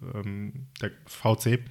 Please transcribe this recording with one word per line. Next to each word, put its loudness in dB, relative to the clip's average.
ähm, -6
der -2
V 4
C. 4